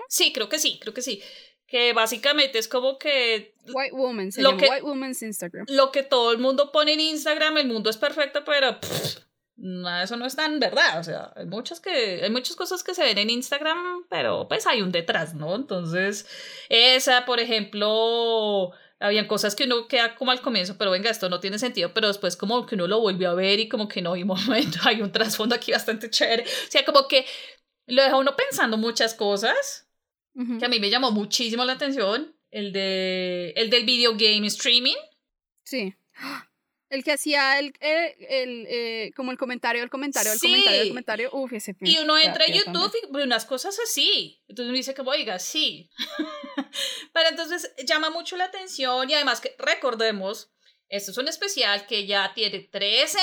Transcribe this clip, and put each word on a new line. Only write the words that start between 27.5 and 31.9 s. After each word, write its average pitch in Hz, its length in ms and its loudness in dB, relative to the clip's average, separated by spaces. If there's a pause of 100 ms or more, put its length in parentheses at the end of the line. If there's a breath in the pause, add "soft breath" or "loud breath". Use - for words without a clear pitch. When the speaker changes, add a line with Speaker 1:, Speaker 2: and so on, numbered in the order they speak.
Speaker 1:
lo 247 160 4
deja 269 160 6
uno 269 180 2
pensando 453 400 0
muchas 226 380 0
cosas, 220 720 0 (500)
Speaker 2:
Ujú. 240 240 -4
Speaker 1:
que 240 60 0
a 254 40 -2
mí 233 100 2
me 202 100 0
llamó 247 220 2
muchísimo 226 540 -2
la 254 80 0
atención, 269 640 -2 (160)